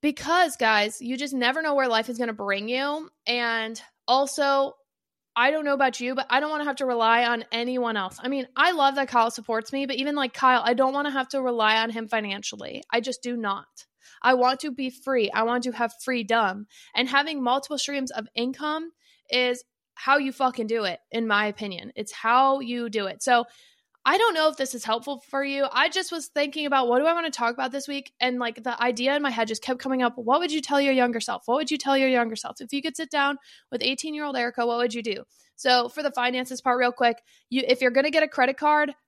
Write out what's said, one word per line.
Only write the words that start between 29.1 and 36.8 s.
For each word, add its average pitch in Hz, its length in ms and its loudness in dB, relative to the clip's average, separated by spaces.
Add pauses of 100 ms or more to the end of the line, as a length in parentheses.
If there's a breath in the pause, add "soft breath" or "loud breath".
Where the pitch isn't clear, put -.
in 294 60 0
my 285 100 0
head 226 180 -2
just 220 140 -6
kept 254 160 -2
coming 262 240 -2
up. 240 140 2
What 247 240 2
would 339 120 -2
you 302 100 -2
tell 277 180 0
your 277 140 4
younger 240 260 2
self? 202 260 -8
What 240 100 2
would 294 140 -2
you 311 60 -2
tell 269 220 2
your 269 100 4
younger 240 260 2
self? - 280 -12
If 233 100 -12
you 277 80 -4
could 302 160 -6
sit 320 140 -8
down 285 260 0 (340 loud breath)
with 247 120 -4
eighteen-year-old 294 540 -2
Erica, 240 300 -2
what 240 120 0
would 240 160 0
you 233 80 -6
do? 208 220 -6 (320 soft breath)
So 247 340 2
for 302 120 -8
the 285 100 -2
finances 247 500 -4
part, 247 160 0
real 247 140 2